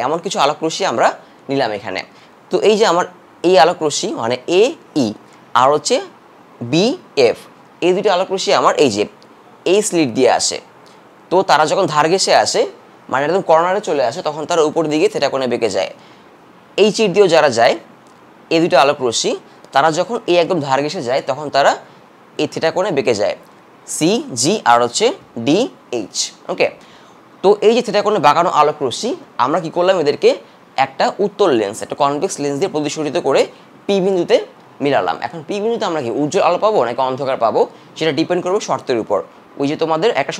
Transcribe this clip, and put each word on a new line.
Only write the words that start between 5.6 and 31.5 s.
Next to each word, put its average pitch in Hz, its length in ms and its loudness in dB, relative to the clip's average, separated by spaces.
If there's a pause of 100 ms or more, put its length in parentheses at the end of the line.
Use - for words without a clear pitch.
আর 131 140 6
হচ্ছে 151 200 -2 (760)
বি 170 140 2 (420)
এফ, - 100 0 (480)
এই 175 100 4
দুটো 180 200 0
আলোক 185 180 -2
রশ্মি 190 180 -2 (100)
আমার 170 120 2 (100)
এই 135 120 4
যে 104 80 0 (680)
এই 196 160 4
স্লিট 160 300 0
দিয়ে 123 220 4
আসে, - 180 -4 (760)
তো 160 40 2 (140)
তারা 151 220 4
যখন 180 220 2
ধার 151 180 2
ঘেঁষে 190 220 2 (100)
আসে, 165 180 0 (500)
মানে 135 160 0
একদম 180 220 0
কর্নারে 175 400 2
চলে 147 200 0
আসে, 135 180 -6
তখন 151 220 -6
তারা 170 200 2
উপর 160 140 -2 (100)
দিকে 156 200 2
theta 143 200 -2
কোণে 135 180 -2
বেঁকে 113 240 0
যায়। 95 160 -2 (840)
এই 208 180 4
চিট 220 200 2
দিয়েও 202 180 6
যারা 151 160 6 (100)
যায়, 131 140 4 (800)
এই 165 100 4
দুটো 180 200 2
আলোক 139 140 2 (100)
রশ্মি, 143 240 -2 (420)
তারা 139 160 4 (100)
যখন 180 160 -4 (160)
এই 175 120 4
একদম 175 220 -2
ধার 135 200 0
ঘেঁষে 160 220 -8
যায়, 135 220 -2
তখন 139 160 -6 (100)
তারা 147 160 4 (720)
এই 151 120 0
theta 160 220 -2
কোণে 185 220 -2
বেঁকে 127 240 2
যায়, 92 140 -2 (600)
সিজি 175 580 0 (180)
আর 120 140 6
হচ্ছে 120 200 -2 (400)
ডিএইচ। 131 680 -2 (380)
ওকে, - 140 0 (760)
তো 185 60 4 (180)
এই 233 100 6
যে 247 80 2
theta 208 200 -2
কোণে 208 220 0
বাঁকানো 165 220 2 (120)
আলোক 151 240 2
রশ্মি, 165 260 -4 (320)
আমরা 147 200 0
কি 165 140 -8
করলাম, 180 260 2
এদেরকে 147 260 2 (560)
একটা 185 200 -2 (200)
উত্তল 196 340 0